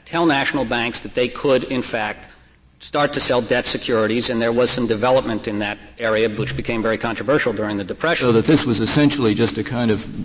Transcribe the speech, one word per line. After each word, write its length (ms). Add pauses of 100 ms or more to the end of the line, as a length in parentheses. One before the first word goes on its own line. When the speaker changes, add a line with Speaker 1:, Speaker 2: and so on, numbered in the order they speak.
Speaker 1:
tell 220
national 400
banks 340
that 140
they 120
could, 380
in 160
fact, 480 (520)
start 340
to 60
sell 200
debt 240
securities, 640
and 140
there 100
was 160
some 180
development 600
in 120
that 180 (200)
area 300
which 260
became 280
very 160
controversial 520
during 280
the 60
Depression. 440
Speaker 2:
So 40
that 120
this 220
was 160
essentially 520
just 220
a 80
kind 260
of, 160 (180)